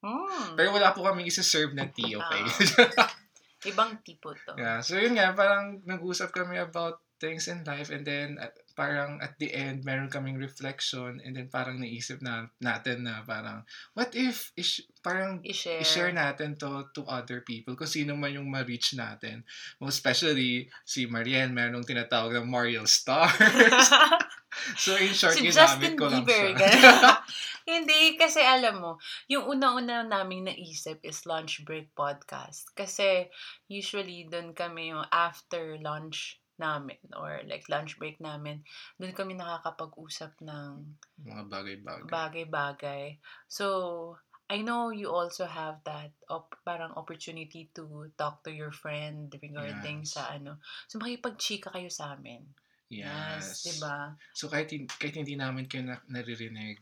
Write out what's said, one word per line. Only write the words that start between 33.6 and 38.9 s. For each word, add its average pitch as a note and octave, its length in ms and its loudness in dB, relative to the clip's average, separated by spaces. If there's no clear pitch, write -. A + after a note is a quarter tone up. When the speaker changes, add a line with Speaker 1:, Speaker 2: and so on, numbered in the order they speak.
Speaker 1:
usually, G3 580 -8
dun E3+ 300 -10
kami E3 400 -8
yung D#3 160 -6
after E3+ 680 -2
lunch D3+ 600 -10
namin D3 480 -6
or, D3+ 320 -8
like, - 220 -10
lunch D3+ 320 -6
break D#3 240 -14
namin, D3 400 -12